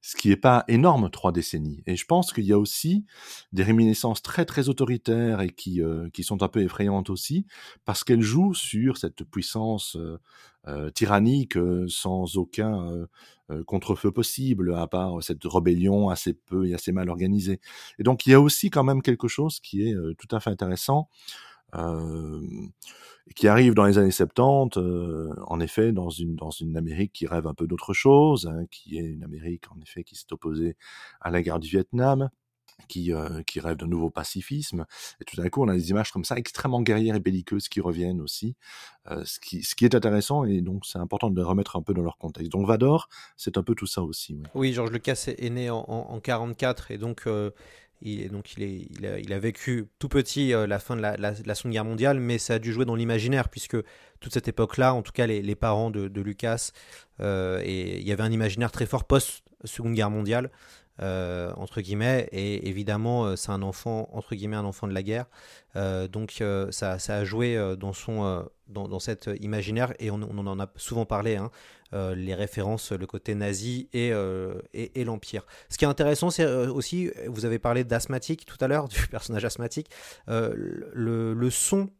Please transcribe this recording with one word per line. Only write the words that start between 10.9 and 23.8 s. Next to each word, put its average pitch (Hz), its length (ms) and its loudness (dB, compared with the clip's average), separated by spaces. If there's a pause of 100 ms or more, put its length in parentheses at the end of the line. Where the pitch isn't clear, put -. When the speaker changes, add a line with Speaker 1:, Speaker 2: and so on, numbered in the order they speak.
Speaker 1:
tyrannique, 107 680 2
euh, 90 320 2
sans 92 480 -4
aucun, 98 460 -2
euh, 85 240 -8 (440)
euh, 78 140 -6
contre-feu 101 460 0
possible, 95 640 0
à 85 120 -2
part 92 360 -2
cette 80 220 -6
rébellion 90 680 4
assez 87 240 0
peu 92 320 -2
et 87 80 0
assez 87 180 -4
mal 92 160 0
organisée. 92 520 0 (380)
Et - 40 -4
donc, 123 240 4
il 131 40 8
y 131 40 12
a 135 60 12
aussi 147 280 4
quand 143 160 4
même 135 160 4
quelque 123 280 2
chose 151 320 -2
qui 101 260 -2
est, 113 80 0
euh, 82 240 -4
tout - 160 -8
à 110 60 0
fait - 100 -2
intéressant, 101 580 0 (680)
euh, 80 680 -6 (920)
qui - 140 6
arrive 117 260 10
dans 101 100 8